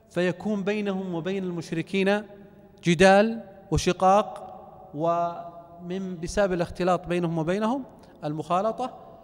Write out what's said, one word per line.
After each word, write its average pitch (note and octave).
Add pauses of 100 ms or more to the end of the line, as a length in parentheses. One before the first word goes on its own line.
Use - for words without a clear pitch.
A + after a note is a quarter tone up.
فيكون F#3
بينهم F#3+
وبين F#3
المشركين F3+ (640)
جدال G3 (280)
وشقاق، F#3 (440)
ومن، F3
بسبب F#3
الاختلاط F3
بينهم E3+
وبينهم G#3+ (400)
المخالطة، F#3 (240)